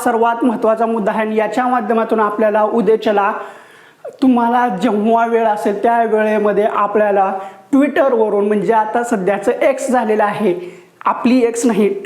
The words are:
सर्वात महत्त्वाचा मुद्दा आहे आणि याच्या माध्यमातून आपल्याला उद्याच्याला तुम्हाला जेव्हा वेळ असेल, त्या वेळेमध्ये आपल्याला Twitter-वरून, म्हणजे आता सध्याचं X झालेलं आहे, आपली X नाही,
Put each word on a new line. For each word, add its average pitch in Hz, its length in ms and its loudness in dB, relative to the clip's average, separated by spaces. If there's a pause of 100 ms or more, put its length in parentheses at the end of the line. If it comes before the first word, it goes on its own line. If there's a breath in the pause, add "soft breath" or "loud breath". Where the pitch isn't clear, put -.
सर्वात 233 400 0
महत्त्वाचा 220 420 0
मुद्दा 220 260 -2
आहे 214 80 -2
आणि 214 160 -2
याच्या 214 320 0
माध्यमातून 220 520 0
आपल्याला 214 420 0
उद्याच्याला 214 680 0 (920 loud breath)
तुम्हाला 247 460 2
जेव्हा 220 580 0
वेळ 226 200 2
असेल, 208 360 -2
त्या 233 220 2
वेळेमध्ये 214 600 0
आपल्याला 208 680 0 (400 loud breath)
Twitter-वरून, 240 720 2
म्हणजे 208 240 0
आता 220 300 0
सध्याचं 202 500 -2
X 269 400 -2
झालेलं 214 320 0
आहे, 202 300 -2 (500 loud breath)
आपली 233 420 2
X 233 60 0 (120)
नाही, 202 420 0